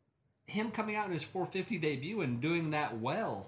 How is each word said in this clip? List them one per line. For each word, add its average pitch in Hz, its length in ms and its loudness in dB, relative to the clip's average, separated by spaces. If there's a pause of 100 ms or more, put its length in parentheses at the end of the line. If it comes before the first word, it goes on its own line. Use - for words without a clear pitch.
(460)
him 220 260 -2
coming 214 240 0
out 208 100 0
in 185 60 0
his 151 100 0
four 180 240 -2
fifty 185 320 -2
debut 156 440 0
and 123 180 0
doing 160 300 2
that 147 280 0
well. 127 500 0